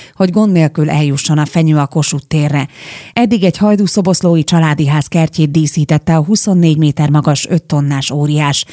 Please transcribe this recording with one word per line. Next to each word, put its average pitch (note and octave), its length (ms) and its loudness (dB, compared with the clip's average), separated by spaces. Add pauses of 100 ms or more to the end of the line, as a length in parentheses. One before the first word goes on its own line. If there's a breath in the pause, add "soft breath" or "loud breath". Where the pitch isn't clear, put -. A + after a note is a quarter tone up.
(140)
hogy F#3+ 160 0
gond G#3+ 220 2
nélkül D#3 380 0
eljusson D3+ 480 -2
a D3 80 0
fenyő D#3 320 0
a C#3+ 100 0
Kossuth D3 400 -4
térre. C#3+ 400 -2 (460 loud breath)
Eddig A#3 300 0
egy F3+ 140 2
hajdúszoboszlói F#3 840 2
családi D#3 440 0
ház D3 200 0
kertjét D#3+ 440 0
díszítette D#3 640 0
a D#3 80 2
huszonnégy F3 540 2
méter D3 320 0
magas, D3 380 0
öt E3 160 -2
tonnás C#3+ 480 -2
óriás. D3 600 -2